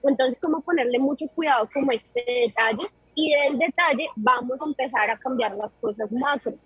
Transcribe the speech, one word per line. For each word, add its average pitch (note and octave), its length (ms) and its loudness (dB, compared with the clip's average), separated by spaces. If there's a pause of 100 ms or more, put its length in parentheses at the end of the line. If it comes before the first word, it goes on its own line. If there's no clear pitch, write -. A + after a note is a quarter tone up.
Entonces, C4 360 2
como D#4+ 220 0
ponerle B3 360 2
mucho C#4 300 0
cuidado C4+ 440 2
como C#4 200 0
a - 20 2
este A#3+ 320 -6
detalle, A#3 600 0 (260)
y D4+ 160 0
del C#4+ 280 2
detalle D#4 580 0
vamos B3 440 0
a D#4 40 -4
empezar B3+ 460 -2
a A3 80 -2
cambiar A#3+ 360 -2
las G#3 220 -8
cosas G#3+ 340 -4
macro C4+ 440 -2 (120)